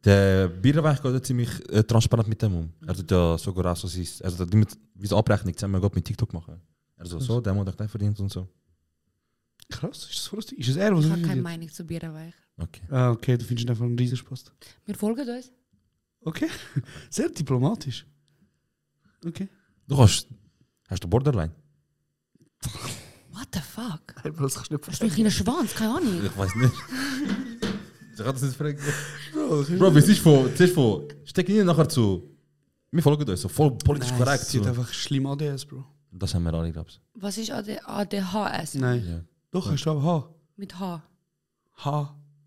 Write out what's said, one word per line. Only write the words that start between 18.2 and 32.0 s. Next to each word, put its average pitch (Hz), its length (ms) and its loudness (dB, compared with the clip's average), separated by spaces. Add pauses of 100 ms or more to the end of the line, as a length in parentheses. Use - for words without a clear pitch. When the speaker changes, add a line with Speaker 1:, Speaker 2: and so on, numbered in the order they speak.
Speaker 2:
Okay. 175 240 -8 (400)
Speaker 1:
Du 143 80 2
kannst, 120 320 8 (600)
hast - 160 -6
du 87 40 -8
Borderline? 107 440 2 (1800)
Speaker 3:
What 226 200 -16
the 180 80 -4
fuck? 214 640 -10
Speaker 2:
Hey, 156 80 -6
Bro, 156 140 -4
das 135 100 -2
kannst - 160 -12
du 151 60 -4
nicht - 120 -8
Speaker 3:
Hast 160 140 -8
du - 40 -2
mich 180 120 0
in 226 60 4
den 214 80 6
Schwanz? 240 420 0
Keine 220 220 -2
Ahnung. 208 280 0
Speaker 1:
Ich 98 120 -4
weiß 95 200 -2
nicht. 123 160 4
<laughs> - 100 -10 (1400)
Ich 107 60 -6
kann 131 80 -2
das 131 120 -6
nicht 127 120 -4
fragen. 147 220 -4 (560)
Speaker 2:
Bro, 302 280 0
das 170 160 0
Speaker 1:
Bro, 185 160 8
wie 147 40 12
es 147 100 10
ist 214 120 8
von, 135 360 8
zuerst 175 160 6
von, 110 340 2 (200)
steck 185 240 -2
ihn 208 160 4
nachher 160 200 4
zu, 101 480 0 (560)